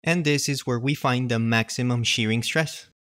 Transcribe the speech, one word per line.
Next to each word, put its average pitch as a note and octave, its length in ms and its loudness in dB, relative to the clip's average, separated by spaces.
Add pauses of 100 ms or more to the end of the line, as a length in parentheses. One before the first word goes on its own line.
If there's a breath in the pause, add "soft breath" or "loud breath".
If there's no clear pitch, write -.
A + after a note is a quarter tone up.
and E3+ 220 2
this D3 240 2
is C#3 180 -4
where A#2+ 120 0
we C#3 160 0
find B2+ 360 0
the A2+ 80 2
maximum A#2 640 0
shearing A2+ 400 0
stress. - 440 -4 (160)